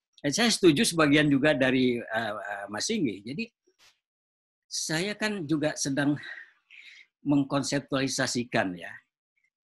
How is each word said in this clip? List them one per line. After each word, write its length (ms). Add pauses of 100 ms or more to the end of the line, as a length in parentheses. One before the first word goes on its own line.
(240)
eh, 80
saya 160
setuju 400
sebagian 400
juga 240
dari, 480
eh, 320
eh, 400
Mas 160
Singgi. 320
Jadi 240 (1200)
saya 480
kan 320
juga 320
sedang 400 (1040)
mengkonseptualisasikan 1500
ya, 180 (760)